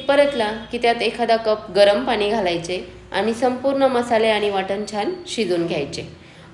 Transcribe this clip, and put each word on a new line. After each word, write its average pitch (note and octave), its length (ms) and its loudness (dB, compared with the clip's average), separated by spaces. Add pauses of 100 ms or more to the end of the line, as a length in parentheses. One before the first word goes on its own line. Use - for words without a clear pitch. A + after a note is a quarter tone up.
परतला C#4 420 2 (220)
की A#3+ 60 -4
त्यात A#3 240 2
एखादा A3+ 340 0
कप G#3+ 340 -2
गरम G3+ 340 4
पाणी G#3 260 0
घालायचे F3+ 500 -2 (320)
आणि G#3+ 220 0
संपूर्ण C4 580 0
मसाले A#3+ 360 2
आणि G#3 220 2
वाटण G3 420 -2
छान G#3 200 -2 (140)
शिजून F3 400 -2
घ्यायचे, D3+ 400 -6 (480)